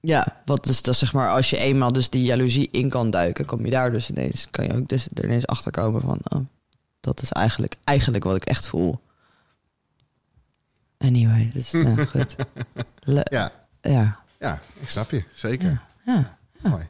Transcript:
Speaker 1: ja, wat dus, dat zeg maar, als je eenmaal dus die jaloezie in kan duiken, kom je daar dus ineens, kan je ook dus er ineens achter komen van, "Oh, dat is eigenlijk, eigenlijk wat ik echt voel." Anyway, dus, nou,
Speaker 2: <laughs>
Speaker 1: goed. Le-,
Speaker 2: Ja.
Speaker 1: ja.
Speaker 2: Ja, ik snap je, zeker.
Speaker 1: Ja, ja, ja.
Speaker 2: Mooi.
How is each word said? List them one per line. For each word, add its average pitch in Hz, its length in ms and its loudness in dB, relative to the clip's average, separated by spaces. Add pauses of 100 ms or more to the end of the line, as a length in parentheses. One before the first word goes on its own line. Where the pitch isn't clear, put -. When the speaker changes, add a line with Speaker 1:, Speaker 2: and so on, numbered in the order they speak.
Speaker 1:
ja, 156 440 0
wat 139 200 0
dus, - 180 0
dat 123 140 0
zeg 127 160 0
maar, 127 180 2
als 123 200 2
je - 60 0
eenmaal 131 360 2
dus 127 180 0
die 127 120 0
jaloezie 127 500 2
in 131 160 0
kan 120 220 0
duiken, 87 340 0
kom - 200 -4
je 120 60 -2
daar 127 220 2
dus 117 180 -2
ineens, - 400 -4
kan - 140 -4
je - 100 -2
ook 127 140 -2
dus 127 260 -2
er - 100 -4
ineens 120 220 0
achter - 260 -4
komen 110 280 0
van, - 280 -2
"Oh, - 120 -2 (600)
dat - 220 -4
is - 100 -6
eigenlijk, - 520 -2
eigenlijk 127 400 2
wat 95 120 0
ik - 80 -4
echt - 220 -2
voel." 90 340 -2 (2000)
Anyway, 113 540 4
dus, 123 200 -6
nou, 143 340 2
Speaker 2:
<laughs> - 0 -
Speaker 1:
goed. - 300 -2 (640)
Le-, 143 300 0
Speaker 2:
Ja. 120 200 -2 (300)
Speaker 1:
ja. 110 380 2 (200)
Speaker 2:
Ja, - 220 -6 (200)
ik 143 80 -12
snap - 220 -4
je, 127 120 -2 (120)
zeker. 131 360 -2
Speaker 1:
Ja, 135 120 -2 (320)
ja, 156 220 0 (260)
ja. 196 80 0
Speaker 2:
Mooi. 82 200 -2